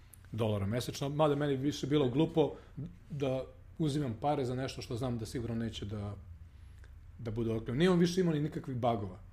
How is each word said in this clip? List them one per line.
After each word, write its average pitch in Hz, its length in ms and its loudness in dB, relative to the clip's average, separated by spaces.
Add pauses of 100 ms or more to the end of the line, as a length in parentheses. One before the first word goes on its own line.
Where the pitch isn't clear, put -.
(320)
dolara 107 340 0
mesečno, 120 440 -2
mada 147 260 4
meni 143 200 2
više 143 320 -2
bilo 139 220 4
glupo 151 460 2 (540)
da 131 340 -2 (340)
uzimam 147 440 0
pare 143 240 2
za 123 100 -2
nešto 127 260 -4
što 127 140 -6
znam 123 220 -2
da 110 80 -6
sigurno 117 300 -4
neće 113 300 -4
da, 101 300 -6 (1040)
da 113 120 -6
bude 113 200 0
otklonjeno. 113 280 0
Nije 180 100 6
on 180 100 6
više 175 220 4
imao 170 120 4
ni 147 80 2
nikakvih 143 360 -4
bugova. 110 420 0 (140)